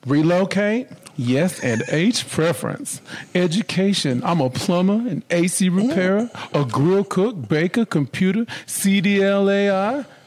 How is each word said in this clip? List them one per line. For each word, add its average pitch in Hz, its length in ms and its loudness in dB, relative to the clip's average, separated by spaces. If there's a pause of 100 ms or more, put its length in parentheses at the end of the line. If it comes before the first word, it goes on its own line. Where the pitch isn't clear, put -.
Relocate? 185 800 2 (300)
Yes, 135 420 0
and 120 300 -2
age 175 380 0
preference. - 720 -4 (340)
Education. 180 880 0
I'm 170 180 0
a 131 80 2
plumber, 180 440 0
an 226 360 -2
A 175 180 2
C 185 220 0
repairer, 202 600 0 (240)
a 143 120 2
grill 156 380 2
cook, 190 440 -2
baker, 170 380 0
computer, 185 600 -2 (200)
C 196 360 0
D 196 200 2
L 196 280 2
A 202 200 2
I. 202 360 0 (220)